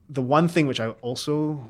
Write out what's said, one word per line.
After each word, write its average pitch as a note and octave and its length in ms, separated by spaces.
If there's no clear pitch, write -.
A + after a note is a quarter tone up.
the C3+ 140
one D3 240
thing E3 200
which B2+ 140
I A2+ 80
also D3 680